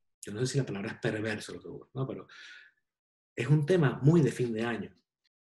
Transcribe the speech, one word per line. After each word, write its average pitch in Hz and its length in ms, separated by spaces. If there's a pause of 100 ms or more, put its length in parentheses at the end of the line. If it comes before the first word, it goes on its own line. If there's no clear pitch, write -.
(220)
yo 101 100
no 104 80
sé 127 60
si 139 120
la 131 80
palabra 101 260
es 107 60
perverso, 107 560
lo 85 60
que, - 80 (260)
¿no? 131 140
Pero 95 180 (1080)
es 117 100
un 151 180
tema 156 380
muy 160 200
de 117 100
fin 120 200
de 110 120
año. 113 280 (580)